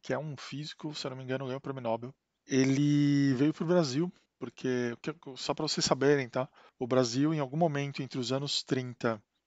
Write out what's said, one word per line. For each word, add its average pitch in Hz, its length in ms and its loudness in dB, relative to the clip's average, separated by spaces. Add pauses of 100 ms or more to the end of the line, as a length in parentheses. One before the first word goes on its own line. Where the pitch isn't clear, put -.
que - 100 -6
é 127 60 0
um 147 180 -6
físico, 151 600 -10
se - 100 -8
eu 135 60 -6
não 127 60 -10
me 131 60 -12
engano, 131 220 -4
ganhou 127 140 -4
o - 20 -20
prêmio 135 220 -8
Nobel, 117 280 -2 (340)
ele 139 920 4
veio 147 180 2
pro 175 120 -4
Brasil, 165 460 2 (260)
porque, 123 640 -4
que, 156 140 -8 (220)
só - 160 -4
pra 156 120 -4
vocês 156 200 -2
saberem, 139 420 4
tá? 127 200 -2 (300)
O 127 80 -4
Brasil, 131 480 2
em 156 60 -2
algum 131 160 -4
momento 143 480 0
entre 131 160 -8
os 120 140 -2
anos 139 280 -2
trinta 123 640 -2 (240)